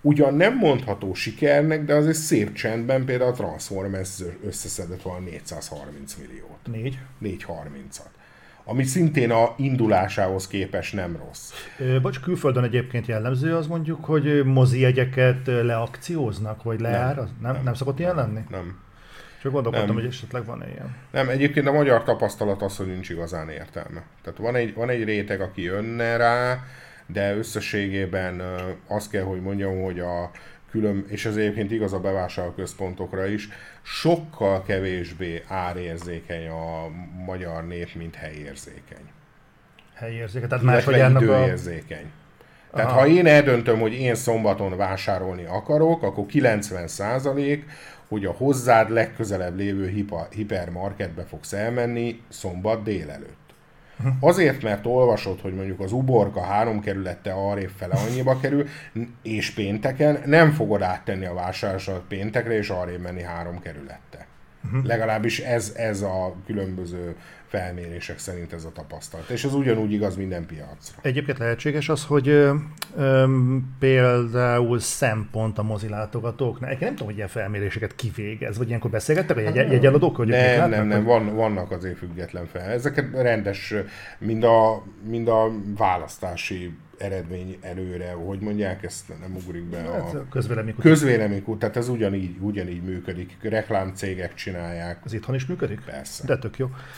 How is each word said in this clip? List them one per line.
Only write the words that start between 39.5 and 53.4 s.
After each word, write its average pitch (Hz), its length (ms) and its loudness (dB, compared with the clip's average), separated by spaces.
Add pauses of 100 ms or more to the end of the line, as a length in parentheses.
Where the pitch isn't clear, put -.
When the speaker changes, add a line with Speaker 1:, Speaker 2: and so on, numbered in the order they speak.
Speaker 2:
Helyérzékeny, 117 540 -8
tehát 123 160 0
Speaker 1:
Illetve 127 280 6
Speaker 2:
máshogy 131 80 8
állnak 131 220 8
a - 20 8 (180)
Speaker 1:
időérzékeny. 85 680 -2 (640)
Tehát 113 180 2
Speaker 2:
Aha. 127 100 8
Speaker 1:
ha 135 60 10
én 170 200 10
eldöntöm, 127 540 8
hogy 110 120 2
én 123 220 0
szombaton 104 600 0
vásárolni 92 680 -2
akarok, 151 580 2
akkor 101 240 -2
kilencven 104 600 2
százalék, 139 760 -2 (440)
hogy 107 160 -4
a 92 60 -2
hozzád 120 600 4
legközelebb 98 640 0
lévő 98 320 -2
hipa-, 95 460 -4
hipermarketbe 92 880 -6
fogsz - 280 -14
elmenni 117 760 -2
szombat 101 540 -2
délelőtt. 78 540 -6 (640)